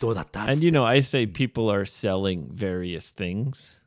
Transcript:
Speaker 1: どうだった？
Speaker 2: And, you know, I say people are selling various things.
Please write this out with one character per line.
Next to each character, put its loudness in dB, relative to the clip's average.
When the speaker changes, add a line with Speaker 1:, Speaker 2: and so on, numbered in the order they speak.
Speaker 1:
ど 0
う 0
だ -4
っ -14
た？ -6
Speaker 2:
And, 2
you 6
know, 6
I 6
say 0
people -2
are 2
selling -2
various -6
things. -6